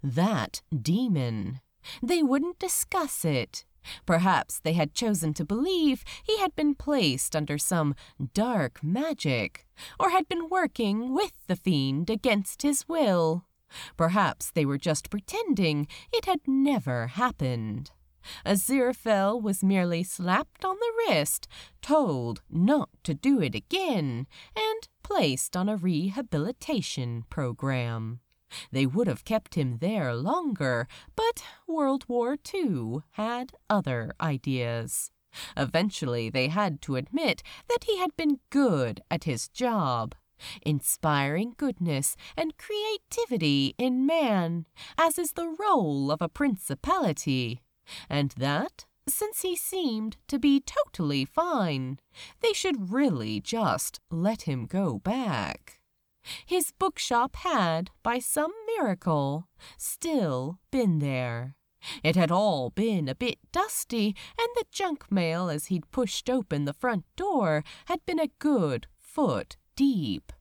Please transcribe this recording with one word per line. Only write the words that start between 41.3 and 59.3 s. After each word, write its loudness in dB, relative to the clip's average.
goodness -2
and -4
creativity 0
in 2
man, 2
as 2
is -4
the -4
role 2
of -2
a -2
principality, 0
and 0
that, -2
since -4
he -2
seemed -4
to -2
be 6
totally 0
fine, 0
they 2
should -2
really 2
just -2
let 0
him -2
go -2
back. -4
His 0
bookshop 0
had, 0
by 0
some -2
miracle, 0